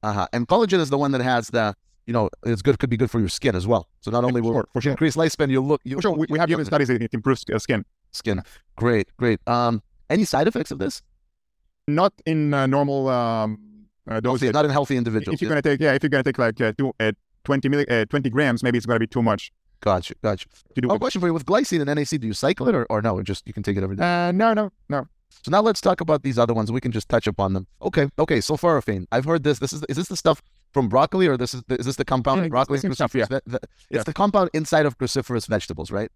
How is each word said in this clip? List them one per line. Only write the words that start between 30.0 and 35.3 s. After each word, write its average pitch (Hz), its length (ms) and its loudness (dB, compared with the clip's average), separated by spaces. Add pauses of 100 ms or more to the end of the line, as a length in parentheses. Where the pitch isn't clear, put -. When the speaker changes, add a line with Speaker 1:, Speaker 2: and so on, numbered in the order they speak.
Speaker 1:
the 190 100 -8
stuff - 240 2 (320)
from 127 160 0
broccoli, 165 380 2
or 135 100 2
this 123 160 -4
is 123 140 -12
the, 127 120 -2
is 120 60 -6
this 131 100 -4
the - 80 -2
compound 135 360 0
Speaker 2:
Yeah, 175 60 0
Speaker 1:
in 165 40 -2
broccoli 139 260 0
Speaker 2:
it's 135 60 -2
the 202 60 -2
Speaker 1:
and 139 100 -4
Speaker 2:
same 123 100 0
stuff, 117 220 0
Speaker 1:
cruciferous - 20 -4
Speaker 2:
yeah. 135 140 -2
Speaker 1:
ve-, - 60 -12
the, 123 80 -4 (300)
it's 120 100 -2
Speaker 2:
Yeah. 110 40 -4
Speaker 1:
the 156 100 -6
compound 196 400 2
inside 156 320 2
of 139 120 -2
cruciferous 123 500 -4